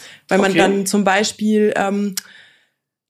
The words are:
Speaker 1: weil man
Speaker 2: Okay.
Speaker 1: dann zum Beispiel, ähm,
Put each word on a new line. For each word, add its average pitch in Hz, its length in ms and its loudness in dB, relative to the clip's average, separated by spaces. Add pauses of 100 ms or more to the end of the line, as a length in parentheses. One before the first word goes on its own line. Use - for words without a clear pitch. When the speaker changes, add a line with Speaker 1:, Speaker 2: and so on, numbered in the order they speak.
(280)
Speaker 1:
weil 190 100 2
man 196 140 2
Speaker 2:
Okay. 180 80 0
Speaker 1:
dann 196 260 0
zum 202 180 0
Beispiel, 214 720 0
ähm, 202 380 -2 (960)